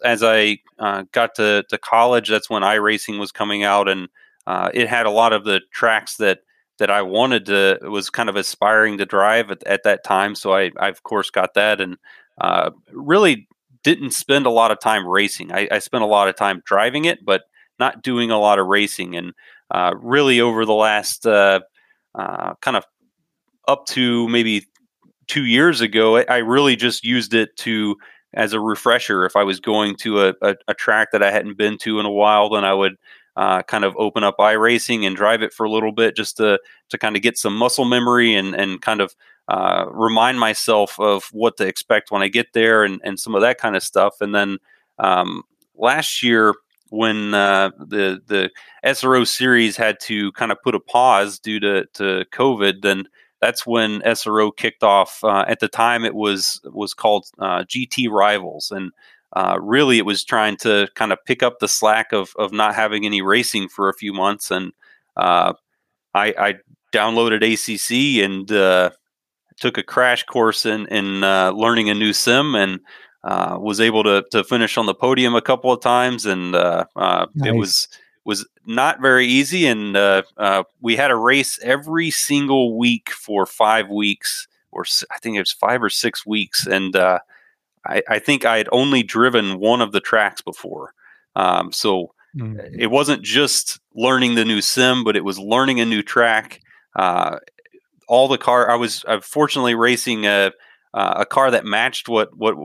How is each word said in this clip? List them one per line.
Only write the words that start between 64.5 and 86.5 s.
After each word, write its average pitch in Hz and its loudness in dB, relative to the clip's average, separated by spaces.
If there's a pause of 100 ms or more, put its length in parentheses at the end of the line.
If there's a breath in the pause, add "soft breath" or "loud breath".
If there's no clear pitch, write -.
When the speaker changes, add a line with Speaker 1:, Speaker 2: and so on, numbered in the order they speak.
Speaker 1:
And, 92 -4 (440 soft breath)
uh, 87 2 (600)
I, 104 0
I 101 0 (380)
downloaded 110 2
A 110 2
C 107 -6
C 127 0
and, 98 -2
uh, 92 4 (680)
took 123 -4
a 101 -4
crash 123 0
course 113 0
in, 107 -4
in, 98 -4
uh, 95 2
learning 113 0
a 104 0
new 104 0
sim, 135 0
and, 95 -2 (440 loud breath)
uh, 92 -4
was 104 -4
able 110 2
to, 101 2
to 107 2
finish 117 -2
on 113 -2
the 95 -2
podium 127 2
a 113 2
couple 127 0
of 123 -2
times. 123 0
And, 90 -4
uh, 87 0 (100)
uh, 92 0
it 135 -2
Speaker 2:
Nice. - 0
Speaker 1:
was, 101 -2 (360 soft breath)
was 104 -6 (180)
not 127 -2
very 127 4
easy. 143 2
And, 104 -2
uh, 98 4 (140)
uh, 98 2 (160)
we 117 0
had 135 2
a 120 2
race 127 0
every 151 -2
single 139 0
week 120 -2
for 101 -4
five 107 0
weeks, 104 -6 (240)
or - -10
s-, - -4
I - -12
think 113 -8
it 98 -2
was - -4
five 120 -4
or 101 -2
six - -4
weeks. 104 -4